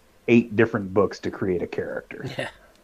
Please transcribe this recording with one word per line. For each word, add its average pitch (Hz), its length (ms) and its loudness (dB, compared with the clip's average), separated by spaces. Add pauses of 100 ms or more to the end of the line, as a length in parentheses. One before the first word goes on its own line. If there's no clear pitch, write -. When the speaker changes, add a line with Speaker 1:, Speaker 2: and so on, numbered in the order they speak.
(280)
Speaker 1:
eight 117 280 6
different 104 380 2
books 95 260 2
to 90 120 -6
create 92 300 -2
a - 60 -6
character. - 580 -10 (120)
Speaker 2:
Yeah. 139 120 -6 (340)